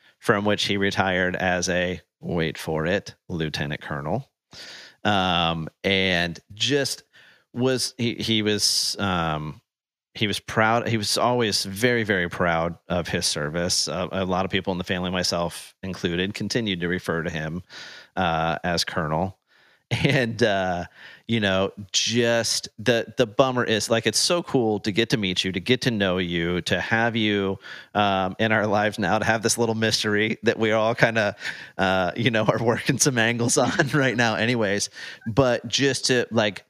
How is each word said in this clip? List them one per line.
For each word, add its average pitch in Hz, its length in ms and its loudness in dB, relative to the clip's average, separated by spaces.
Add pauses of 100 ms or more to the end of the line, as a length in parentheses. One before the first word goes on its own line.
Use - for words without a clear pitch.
(200)
from 104 240 0
which 104 200 0
he 101 120 -2
retired 95 600 0
as 90 320 0
a, 90 320 -2 (200)
wait 82 380 -4
for 78 280 -4
it, 95 280 -2 (140)
lieutenant 78 520 -2
colonel. 76 480 -6 (760)
Um, 87 640 0 (140)
and 92 560 0 (160)
just 131 480 -2 (500)
was, 123 460 0
he, 117 160 -2
he 110 280 0
was, - 560 0
um, 80 600 -2 (540)
he 113 120 -2
was 98 140 -4
proud. 113 480 2
He 110 80 2
was 104 200 -2
always 117 480 2
very, 113 380 0
very 95 260 0
proud 85 480 0 (120)
of 87 200 -2
his 87 180 -2
service. 82 600 -2
Uh, 85 240 -4
a 92 120 -2
lot 92 200 0
of 95 60 -4
people 95 220 -2
in 90 60 -4
the 90 60 -6
family, 90 260 -2
myself 87 720 -2
included, 92 520 -2
continued 104 460 -2
to 87 80 -2
refer 87 340 -2
to 82 80 -6
him, 80 320 -6 (540)
uh, 82 480 0
as 87 200 0
colonel. 82 580 -2
<laughs> - 40 -20 (580)
And, 123 360 2
uh, 92 440 2 (420)
you 113 140 0
know, 95 320 2 (200)
just 117 760 0 (100)
the, 113 380 0
the 123 100 4
bummer 123 380 2
is, 107 260 0
like, 113 160 2
it's 110 120 2
so 175 240 2
cool 110 380 2
to 107 120 -2
get 113 180 2
to 139 60 2
meet 95 280 -2
you, 92 60 -2
to 92 100 -4
get 120 220 0
to 131 80 2
know 98 280 2
you, 85 440 0
to 90 180 0
have 113 360 0
you, 101 420 0 (360)
um, 95 440 2
in 110 140 2
our 107 160 2
lives 104 320 0
now, 98 180 2
to 107 60 -2
have 113 180 2
this 110 160 2
little 113 160 0
mystery 110 720 0
that 110 160 2
we're 110 160 2
all 110 180 2
kinda, 113 400 2 (420)
uh, 92 400 2
you 117 140 0
know, 110 140 2
<laughs> 107 40 2
are 113 140 0
working 117 360 0
some 135 200 2
angles 117 400 2
on 127 140 2 (160)
<laughs> - 40 -2
right 131 240 2
now 117 200 4
anyways. 107 540 0 (360)
But 120 400 2
just 131 400 0
to, 123 240 2
like, 107 400 0